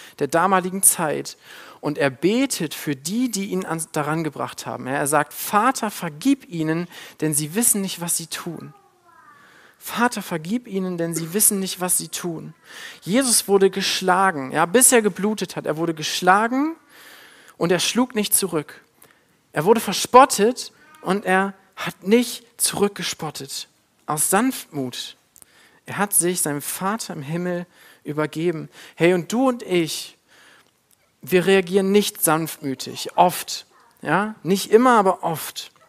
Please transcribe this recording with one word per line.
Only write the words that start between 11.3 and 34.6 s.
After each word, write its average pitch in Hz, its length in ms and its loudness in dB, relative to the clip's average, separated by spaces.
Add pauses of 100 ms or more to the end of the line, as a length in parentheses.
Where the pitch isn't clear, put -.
wissen 214 240 2
nicht, 185 220 -6
was 180 180 0
sie 165 100 -8
tun.“ 156 460 -8 (480)
Jesus 233 460 2
wurde 196 200 6
geschlagen, 185 840 0
ja, 151 120 2
bis 180 280 4
er 240 100 6
geblutet 202 540 -2
hat. 156 100 -6
Er 151 100 -2
wurde 165 160 -2
geschlagen 220 840 2 (800)
und 170 140 2
er 170 80 2
schlug - 340 0
nicht 208 200 -2
zurück. 170 460 -2 (720)
Er 151 120 0
wurde 220 160 4
verspottet 240 920 4 (300)
und 196 240 -2
er 190 260 2 (240)
hat - 300 -10
nicht 240 400 2 (120)
zurückgespottet. - 1120 -4 (360)
Aus 151 260 -2
Sanftmut. 190 880 -2 (680)
Er - 100 -10
hat 202 160 -2
sich 175 300 0
seinem 147 180 -2
Vater 190 540 -6
im 156 80 -8
Himmel 175 440 -4 (360)
übergeben. 151 640 -4 (280)
Hey, 170 180 6
und 170 180 -2
du 254 160 2
und 247 140 -2
ich, 175 560 -4 (1040)
wir 180 240 2
reagieren 190 460 2
nicht 202 300 2
sanftmütig, 151 960 -2
oft. - 480 2 (380)
Ja? 196 400 0
Nicht 190 300 -2